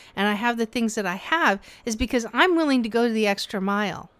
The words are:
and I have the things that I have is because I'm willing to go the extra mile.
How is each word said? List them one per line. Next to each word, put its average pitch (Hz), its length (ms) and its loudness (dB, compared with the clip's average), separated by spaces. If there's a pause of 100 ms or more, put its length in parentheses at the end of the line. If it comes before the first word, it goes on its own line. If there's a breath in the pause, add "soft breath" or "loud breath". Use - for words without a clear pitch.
(160 loud breath)
and 196 120 0
I 208 60 2
have 240 240 -2
the 233 80 -2
things 226 300 -2
that 208 100 -2
I 180 100 -4
have 262 460 0 (240 loud breath)
is 220 100 -4
because 233 380 0
I'm 339 220 4
willing 285 280 2
to 220 60 -4
go 233 180 2
the 220 200 0
extra 196 340 -4
mile. 202 480 -2 (100)